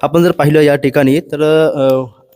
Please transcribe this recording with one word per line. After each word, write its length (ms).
आपण 220
जर 80
पाहिलं 300
या 140
ठिकाणी 440
तर, 560
अ, 280